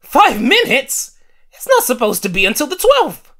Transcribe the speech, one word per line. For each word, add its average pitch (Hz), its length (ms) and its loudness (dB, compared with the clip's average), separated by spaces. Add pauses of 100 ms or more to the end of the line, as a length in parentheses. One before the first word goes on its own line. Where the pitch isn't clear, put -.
Five 302 400 0
minutes? - 760 -2 (340)
It's - 160 -18
not 494 140 4
supposed 208 400 -2
to 196 60 -6
be 185 180 -2
until 214 200 -2
the 294 100 -8
twelfth! 427 640 0